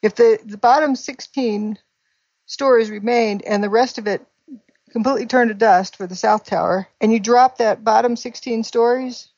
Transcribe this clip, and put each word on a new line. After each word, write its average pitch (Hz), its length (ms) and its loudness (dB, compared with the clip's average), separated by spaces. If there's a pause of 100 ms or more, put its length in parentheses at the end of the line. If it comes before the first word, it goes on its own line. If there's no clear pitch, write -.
If 208 140 0
the, 226 280 4
the 208 140 -16
bottom 269 380 2
sixteen 220 800 -6 (720)
stories 240 420 2
remained 214 540 -2
and 208 200 -2
the 208 60 -4
rest 240 300 0
of 208 80 -8
it - 180 -6 (680)
completely 240 340 -2
turned 240 240 0
to 214 60 -8
dust 196 400 2
for 190 120 -12
the 185 80 -12
South 214 300 -2
Tower, 185 420 -2 (140)
and 220 100 2
you 226 80 2
drop 247 380 4
that 220 260 -2
bottom 226 320 2
sixteen 233 480 -8
stories, 240 640 -2 (100)